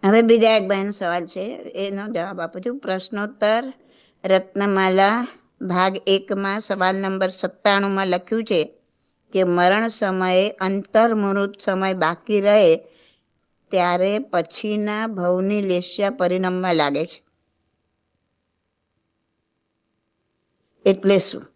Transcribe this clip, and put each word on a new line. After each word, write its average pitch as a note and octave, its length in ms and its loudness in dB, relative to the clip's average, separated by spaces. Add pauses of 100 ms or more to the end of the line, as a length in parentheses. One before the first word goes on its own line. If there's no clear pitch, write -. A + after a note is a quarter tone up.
હવે G#3+ 180 6
બીજા A3+ 280 6
એક G#3+ 180 2
બહેન G3 220 -2
સવાલ F3 360 -6
છે, F#3+ 300 -10 (180)
એનો G3 340 -8
જવાબ F#3 320 -8
આપું E3+ 220 -10
છું. A#3+ 160 -8
પ્રશ્નોત્તર G#3+ 920 -4 (520)
રત્નમાલા F#3+ 1000 2 (340)
ભાગ F#3 360 0 (100)
એકમાં G3 540 -2
સવાલ F#3+ 360 -2
નંબર F#3+ 340 -2
સત્તાણુંમાં G3 760 0
લખ્યું F#3 380 -2
છે F3 300 -2 (580)
કે F#3+ 120 2
મરણ F3+ 440 2
સમયે F#3 600 0
અંતર્મુહૂર્ત G3+ 1080 0
સમય F#3+ 340 -2
બાકી F3+ 460 -2
રહે G3+ 360 6 (960)
ત્યારે F3+ 480 0
પછીના G#3+ 880 -4
ભવની F#3+ 560 -2
લેસ્યા F#3+ 480 -2
પરિણમવા F#3 640 -2
લાગે D3 340 0
છે, - 160 -16 (3500)
એટલે F#3+ 340 4
શું? - 240 -2 (140)